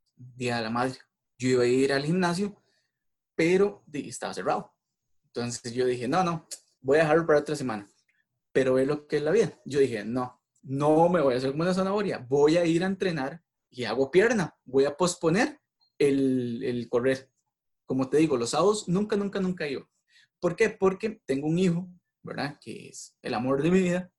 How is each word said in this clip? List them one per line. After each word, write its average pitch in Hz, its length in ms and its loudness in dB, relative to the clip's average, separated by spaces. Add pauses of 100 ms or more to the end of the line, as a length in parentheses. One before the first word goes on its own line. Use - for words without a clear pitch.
(160)
Día 123 400 -6
de 117 60 -2
la 110 80 -4
Madre. 127 280 -2 (400)
Yo 127 120 0
iba 127 120 4
a 120 40 4
ir 131 260 2
al 139 120 0
gimnasio, 180 560 -2 (760)
pero, 190 500 2
de, 143 140 -8
estaba 101 340 -10
cerrado. 131 380 -4 (540)
Entonces 120 460 -8
yo 123 140 0
dije, 123 220 -2
"No, 170 160 0
no, 170 220 -4 (340)
voy 135 180 2
a 165 40 4
dejarlo 160 240 2
para 151 140 4
otra 147 160 -6
semana." 107 320 -8 (640)
Pero 131 260 2
es 131 80 2
lo 147 200 -4
que 156 100 -4
es 147 60 0
la 147 80 -2
vida. 196 340 0
Yo 143 160 -2
dije, 120 240 0
"No, 120 360 -6 (220)
no 151 460 2
me 180 120 2
voy 135 140 2
a 123 40 0
hacer 135 140 -2
como 151 100 -4
una 185 120 0
zanahoria. 190 440 -2 (100)
Voy 147 280 4
a 175 80 2
ir 170 200 2
a - 20 -2
entrenar 170 560 -4 (280)
y 120 140 -8
hago 120 260 0
pierna. 196 540 2
Voy 131 200 2
a 143 120 -2
posponer 180 640 0 (380)
el, 131 680 0
el 120 240 -4
correr." 131 420 -2 (560)
Como 131 220 -2
te 143 100 2
digo, 156 180 4
los 117 140 -4
sábados 196 380 0
nunca, 208 280 -2
nunca, 202 240 -4
nunca 180 260 -4
iba. 135 220 -8 (520)
¿Por 170 160 -2
qué? 220 140 2
Porque 190 560 -2
tengo 139 220 -2
un 165 100 0
hijo, 180 300 0 (340)
¿verdad? - 380 -10
Que - 280 -16
es - 340 -20
el 123 120 -6
amor 131 280 -2
de 165 80 2
mi 185 100 6
vida, 180 380 -2